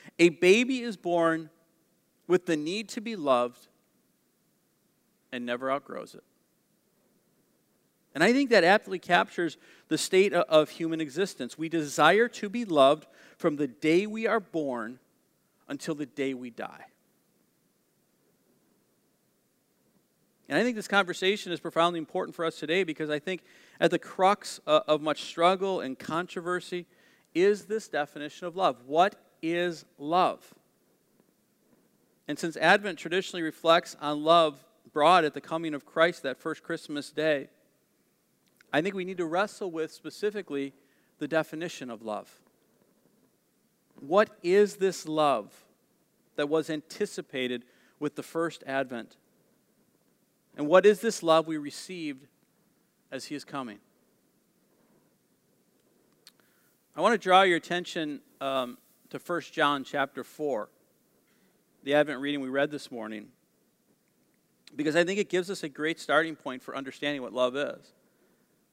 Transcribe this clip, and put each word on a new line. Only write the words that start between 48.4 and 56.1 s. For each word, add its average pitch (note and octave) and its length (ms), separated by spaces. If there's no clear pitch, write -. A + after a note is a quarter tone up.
Advent? C3 500
And D3 100
what F3+ 180
is G#3 160
this A3+ 200
love D#3+ 260
we D#3+ 100
received D3 680
as C3 140
he D3 100
is C3+ 80
coming? B2 360